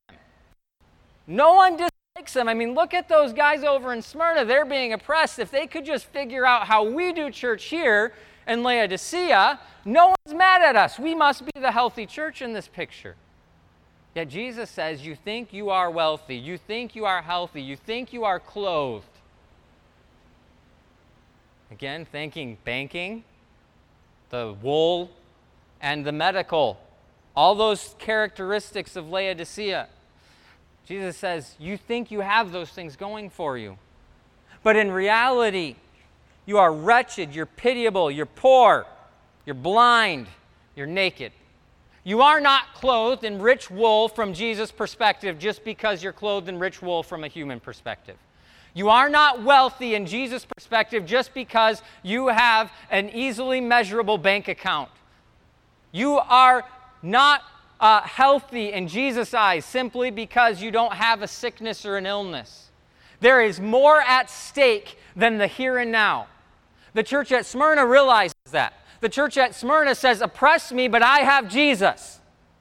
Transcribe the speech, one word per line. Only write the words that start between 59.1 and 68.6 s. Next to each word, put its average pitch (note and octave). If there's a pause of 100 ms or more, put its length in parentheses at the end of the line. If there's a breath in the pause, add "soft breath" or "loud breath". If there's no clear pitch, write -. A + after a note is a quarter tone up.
eyes F#3+
simply B3
because G3
you A3
don't A3+
have G#3
a G3+
sickness A3
or G3+
an F#3+
illness. F#3+ (480 soft breath)
There B3+
is G3+
more C4+
at B3+
stake - (200 soft breath)
than A3
the G3+
here B3+
and A#3+
now. F#3+ (640 soft breath)
The A3
church C4+
at A#3+
Smyrna D4
realizes A#3+ (160)
that. C#3+ (260 soft breath)